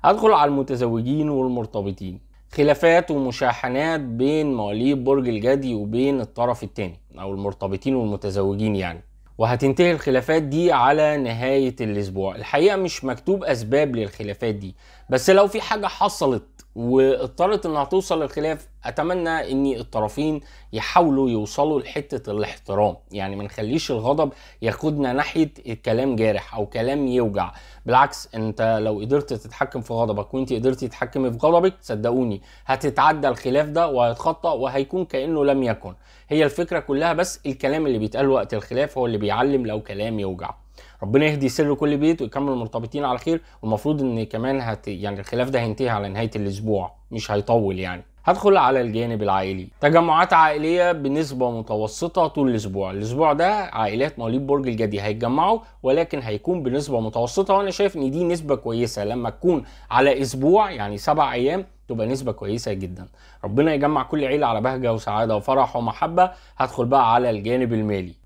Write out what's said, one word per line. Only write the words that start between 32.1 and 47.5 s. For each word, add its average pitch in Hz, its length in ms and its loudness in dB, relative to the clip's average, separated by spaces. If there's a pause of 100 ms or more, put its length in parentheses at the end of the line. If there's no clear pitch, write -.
هتتعدى 143 640 2
الخلاف 131 420 0
ده 165 180 2
وهيتخطى 131 640 0
وهيكون 139 560 -2
كأنه 147 400 -2
لم 139 180 2
يكن. 107 300 -4 (360)
هي 151 140 2
الفكرة 165 360 -2
كلها 147 340 0
بس 180 320 -2
الكلام 147 420 -2
اللي 123 100 0
بيتقال 110 320 0
وقت 120 240 2
الخلاف 123 440 -4
هو 127 80 0
اللي 113 120 -2
بيعلم 117 480 0
لو 107 160 -4
كلام 107 380 -6
يوجع. 95 320 -6 (520)
ربنا 127 220 4
يهدي 143 240 0
سر 147 240 0
كل 147 240 0
بيت 156 240 2
ويكمل 139 300 -4
المرتبطين 120 540 -6
على 127 120 -2
خير، 165 240 -2 (200)
والمفروض 113 400 -2
ان 117 220 -2
كمان 127 380 -4
هت-، 113 260 -6
يعني، 101 320 -6
الخلاف 123 300 -4
ده 131 100 0
هينتهي 117 300 -2
على 101 200 -2
نهاية 107 260 -4
الاسبوع، 101 560 -4 (200)
مش 110 200 -6
هيطول، 104 480 0